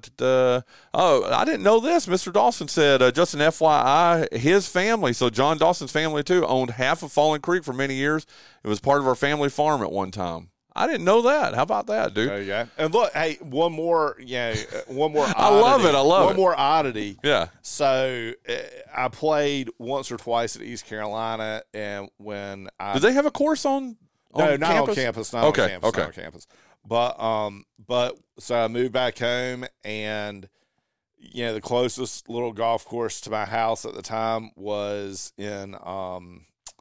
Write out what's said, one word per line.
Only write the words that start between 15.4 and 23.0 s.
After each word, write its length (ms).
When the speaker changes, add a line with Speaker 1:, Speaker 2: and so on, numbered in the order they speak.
Speaker 1:
love 340
Speaker 2:
oddity. 80
Speaker 1:
it. 40
I 60
love 240
Speaker 2:
One 100
Speaker 1:
it. 20
Speaker 2:
more 220
oddity. 640
Speaker 1:
Yeah. 240
Speaker 2:
So, 680
uh, 40
I 140
played 720
once 320
or 60
twice 400
at 60
East 240
Carolina, 760
and 440
when 540
I 140
Speaker 1:
Do 40
they 140